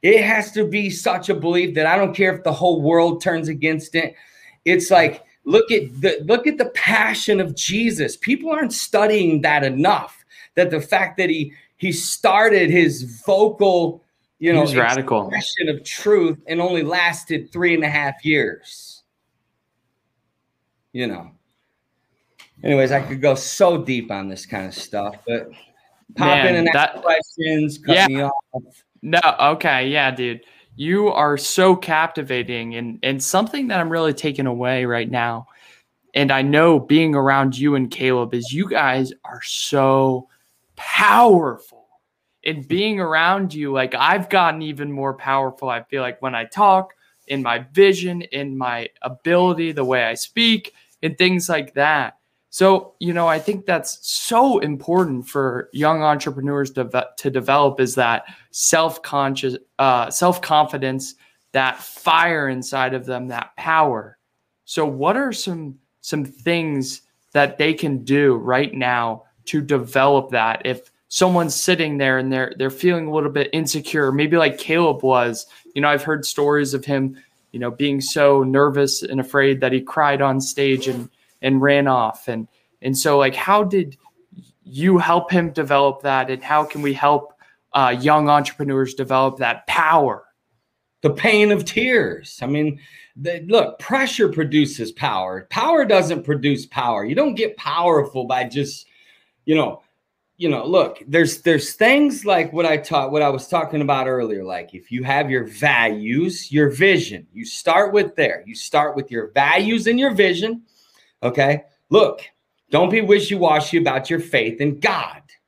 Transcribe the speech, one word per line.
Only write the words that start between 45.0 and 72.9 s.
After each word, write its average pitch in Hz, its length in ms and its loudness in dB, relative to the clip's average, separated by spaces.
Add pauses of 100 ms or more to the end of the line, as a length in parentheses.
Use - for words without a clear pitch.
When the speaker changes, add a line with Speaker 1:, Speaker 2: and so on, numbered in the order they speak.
Speaker 2:
powerful, 135 560 -4
I 117 140 -6
feel 135 180 -6
like, 127 180 -8
when 131 140 -6
I 117 100 -4
talk, 190 500 2 (340)
in 139 140 -4
my 120 180 -2 (120)
vision, 180 500 4
in 139 360 -8
my 120 300 -6 (140)
ability, 165 680 0
the 143 120 -2
way 127 200 2
I 113 100 -2
speak, 226 600 -2 (280)
and 160 140 -6
things 180 320 0
like 156 260 -4
that. 143 440 0 (340)
So, 190 460 2
you 170 140 -4
know, 170 160 0
I 160 100 2
think 202 260 -4
that's - 420 -4
so 240 520 2
important 147 680 -2
for 127 440 -4
young 151 300 0
entrepreneurs 143 680 -2
to 131 120 -4
ve-, 127 160 -4 (180)
to 139 120 -4
develop 131 480 2
is 123 160 0
that 120 300 0 (260)
self-conscious, 139 1080 -2 (220)
uh, 123 320 2
self-confidence, 151 1040 0 (380)
that 131 260 0
fire 165 720 0
inside 131 460 -4
of 127 120 -8
them, 127 220 -8
that 120 280 -10
power. 139 600 0 (460)
So - 200 -4
what 147 320 -2
are 262 160 -4
some, 160 460 -10 (220)
some 156 240 -6
things 147 800 -4 (300)
that 143 240 2
they 151 160 0
can 143 320 -4
do 139 300 4
right 123 400 -2
now 120 500 -2 (220)
to 151 140 -4
develop 135 720 2
that? 113 340 -2
If - 260 -8 (160)
someone's 175 480 0
sitting 165 440 -2
there 131 200 0
and 131 140 -2
they're, 131 260 -4
they're 131 120 -2
feeling 170 360 -2